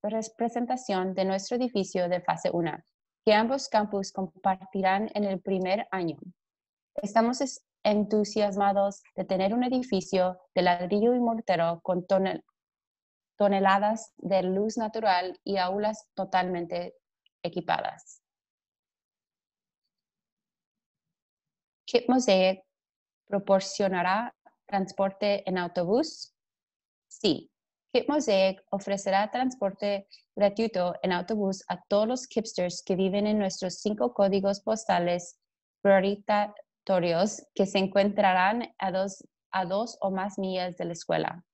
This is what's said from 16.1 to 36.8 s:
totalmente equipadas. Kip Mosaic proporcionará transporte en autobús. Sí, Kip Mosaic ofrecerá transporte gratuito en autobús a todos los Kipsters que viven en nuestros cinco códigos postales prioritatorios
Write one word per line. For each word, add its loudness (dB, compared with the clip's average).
totalmente -2
equipadas. -6
Kip 0
Mosaic 4
proporcionará 0
transporte -2
en -2
autobús. -2
Sí, -2
Kip 0
Mosaic 2
ofrecerá -2
transporte -4
gratuito 0
en 0
autobús -2
a -6
todos 4
los -4
Kipsters -4
que 0
viven 0
en 0
nuestros -4
cinco -2
códigos 2
postales -2
prioritatorios 2